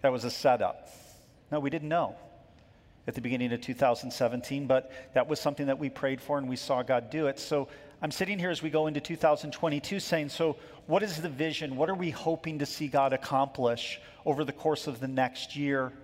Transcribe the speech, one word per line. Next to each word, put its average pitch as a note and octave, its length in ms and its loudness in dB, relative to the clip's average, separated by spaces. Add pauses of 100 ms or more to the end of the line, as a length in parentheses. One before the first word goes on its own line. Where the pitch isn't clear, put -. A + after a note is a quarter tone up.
That C3+ 120 4
was A#2+ 100 -2
a A#2+ 80 -2
setup." A#2 580 2 (600)
No, D3+ 80 0
we C#3 120 -2
didn't D3+ 180 -4
know D#3 260 0 (920)
at A#2+ 80 -6
the C3 40 -6
beginning B2 320 0
of A#2+ 80 -2
two C3 140 -6
thousand B2 380 2
seventeen, B2 560 -2
but C3 240 4 (220)
that B2+ 120 4
was D3+ 140 -2
something C#3+ 260 -2
that C3+ 100 2
we C#3+ 140 -4
prayed C3+ 300 -2
for D3 180 -2
and C3+ 100 -2
we B2+ 60 -2
saw B2+ 300 0
God A#2+ 260 2
do D#3 160 0
it. C#3 140 0
So C#3+ 260 0 (340)
I'm D3+ 120 -2
sitting F#3+ 260 -2
here F3+ 120 0
as D#3+ 120 -2
we D#3+ 80 -2
go D#3 160 2
into D3+ 140 -2
two E3+ 160 -6
thousand D3+ 340 4
twenty-two E3 480 -2
saying, D#3 300 0
"So D#3+ 280 0 (300)
what F#3 160 4
is F3 180 -4
the E3+ 80 -4
vision? D3 460 -2
What D#3 160 2
are F#3+ 60 0
we F3 140 -2
hoping D#3+ 500 -2
to C#3+ 60 0
see - 200 -6
God C3+ 260 4
accomplish C3 880 0 (240)
over D3 200 2
the C3+ 80 -6
course D3+ 340 0
of B2 140 -6
the C3 80 -4
next C3 480 -2
year C#3 360 0 (120)